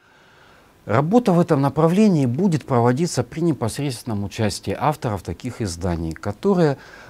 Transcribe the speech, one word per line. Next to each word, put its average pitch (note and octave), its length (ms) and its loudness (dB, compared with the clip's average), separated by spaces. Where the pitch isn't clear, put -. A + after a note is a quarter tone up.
Работа F3 480 2
в E3+ 80 4
этом D#3+ 200 2
направлении D#3+ 640 2
будет D3+ 380 0
проводиться B2 600 2
при - 160 -12
непосредственном B2 840 -4
участии - 540 -4
авторов C3 440 -4
таких G#2 380 -8
изданий, E2+ 520 -4
которые D#3 640 0